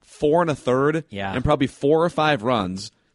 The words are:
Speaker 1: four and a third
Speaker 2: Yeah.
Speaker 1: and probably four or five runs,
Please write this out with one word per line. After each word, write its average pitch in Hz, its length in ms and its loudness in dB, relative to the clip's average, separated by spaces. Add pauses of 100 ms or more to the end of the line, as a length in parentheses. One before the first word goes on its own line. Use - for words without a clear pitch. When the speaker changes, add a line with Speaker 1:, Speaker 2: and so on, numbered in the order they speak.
Speaker 1:
four 156 400 0
and 165 100 0
a 135 40 -2
third 143 540 0
Speaker 2:
Yeah. 98 240 -6
Speaker 1:
and 123 120 -4
probably 147 220 2
four 156 360 0
or 175 60 0
five 151 340 0
runs, 104 480 -4 (240)